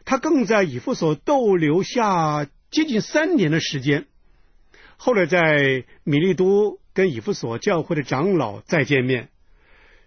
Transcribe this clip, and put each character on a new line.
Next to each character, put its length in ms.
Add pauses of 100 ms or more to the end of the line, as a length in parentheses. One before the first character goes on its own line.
他 140
更 260
在 200
以 160
弗 140
所 220
逗 400
留 280
下 680 (200)
接 140
近 160
三 380
年 120
的 120
时 180
间。 280 (960)
后 120
来 100
在 580 (200)
米 160
利 160
都 440 (140)
跟 180
以 100
弗 120
所 240
教 240
会 140
的 80
长 300
老 280
再 220
见 200
面， 260 (760)